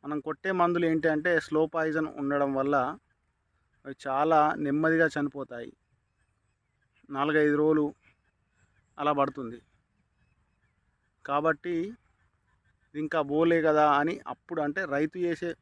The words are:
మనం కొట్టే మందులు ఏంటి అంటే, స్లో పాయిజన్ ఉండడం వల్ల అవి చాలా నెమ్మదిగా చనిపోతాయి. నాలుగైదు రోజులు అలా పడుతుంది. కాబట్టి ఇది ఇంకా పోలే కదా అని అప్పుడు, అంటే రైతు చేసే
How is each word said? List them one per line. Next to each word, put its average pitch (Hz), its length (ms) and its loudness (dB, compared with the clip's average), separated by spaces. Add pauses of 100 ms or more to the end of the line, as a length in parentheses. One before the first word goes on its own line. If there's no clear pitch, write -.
మనం 147 160 -6
కొట్టే 156 320 -6
మందులు 175 340 2
ఏంటి 160 220 2
అంటే, 160 320 2
స్లో 156 260 0
పాయిజన్ 160 420 -2 (120)
ఉండడం 139 340 0
వల్ల 139 220 0 (1080)
అవి 135 100 -12 (120)
చాలా 151 320 2 (260)
నెమ్మదిగా 160 500 2
చనిపోతాయి. 135 560 -8 (1400)
నాలుగైదు 147 460 2
రోజులు 151 280 4 (1120)
అలా 147 140 0
పడుతుంది. 135 460 -2 (1700)
కాబట్టి 156 500 -2 (1120)
ఇది 147 160 -12
ఇంకా 156 180 -2
పోలే 165 400 2
కదా 151 240 4 (140)
అని 156 140 -2 (120)
అప్పుడు, 160 340 -8
అంటే 151 240 -4
రైతు 151 340 -4
చేసే 175 320 -4 (120)